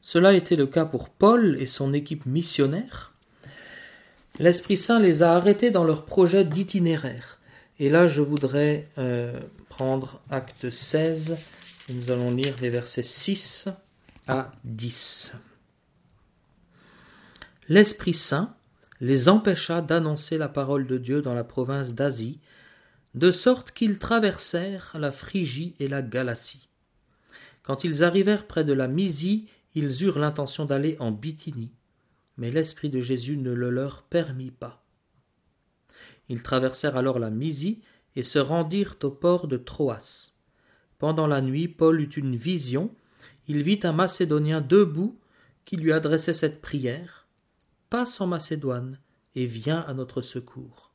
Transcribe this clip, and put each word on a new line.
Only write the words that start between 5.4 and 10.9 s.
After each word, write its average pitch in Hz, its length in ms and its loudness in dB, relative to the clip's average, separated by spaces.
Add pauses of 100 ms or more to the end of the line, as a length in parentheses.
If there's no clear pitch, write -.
dans 185 140 4
leur 156 200 2
projet 185 400 4
d'itinéraire. 160 920 -2 (400)
Et 139 100 2
là, 170 180 8
je 147 160 2
voudrais, 147 680 0 (100)
euh, 123 400 -4 (300)
prendre 131 600 -4
Acte 127 400 -8
seize, 160 680 -2 (500)